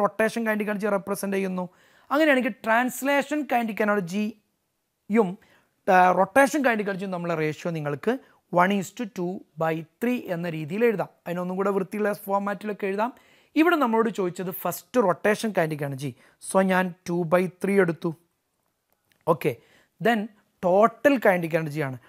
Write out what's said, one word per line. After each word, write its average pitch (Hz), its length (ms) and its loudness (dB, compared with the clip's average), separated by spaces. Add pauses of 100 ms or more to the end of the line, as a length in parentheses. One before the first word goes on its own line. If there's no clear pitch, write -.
റൊട്ടേഷൻ 220 440 0
കൈനറ്റിക് 214 260 -2
എനർജിയെ 208 240 -4
റെപ്രസെന്റ് 196 400 -6
ചെയ്യുന്നു. 185 280 -4 (480)
അങ്ങനെയാണെങ്കിൽ 262 400 2 (120)
ട്രാൻസ്ലേഷൻ 262 760 0 (120)
കൈനറ്റിക് 220 340 -2
എനർജിയും, 208 1400 -4 (680)
ആ, - 20 8 (220)
റൊട്ടേഷൻ 269 460 2
കൈനറ്റിക് 208 260 0
എനർജിയും 190 240 -8
തമ്മിലുള്ള 170 280 -4
റേഷ്യോ 156 340 -4
നിങ്ങൾക്ക് 147 360 -4 (460)
one 185 200 4
is 175 80 -6 (100)
to 247 60 -6 (140)
two 180 140 -4 (300)
by 160 120 0 (280)
three 240 180 0 (140)
എന്ന 170 220 -6
രീതിയിൽ 160 320 -4
എഴുതാം. 180 220 -2 (160)
അതിനൊന്നും 180 340 -6
കൂടെ 196 160 0
വൃത്തിയുള്ള 202 360 -2 (140)
ഫോർമാറ്റിലൊക്കെ 202 640 -4
എഴുതാം. 214 200 -4 (480)
ഇവിടെ 339 240 4
നമ്മളോട് 226 260 2 (100)
ചോദിച്ചത് 180 320 -4 (120)
ഫസ്റ്റ് - 440 -2
റൊട്ടേഷൻ 208 500 0
കൈനറ്റിക് 156 300 0
എനർജി. 139 240 -6 (380)
So, 190 80 0 (140)
ഞാൻ 185 140 4 (220)
two 175 140 -2 (120)
by 180 80 6 (200)
three 196 220 0
എടുത്തു. 170 280 -2 (1200)
ഓക്കെ, 151 180 -2 (560)
then 226 120 2 (460)
ടോട്ടൽ 226 480 4 (120)
കൈനറ്റിക് 170 340 2
എനർജിയാണ്. 147 380 -6 (120)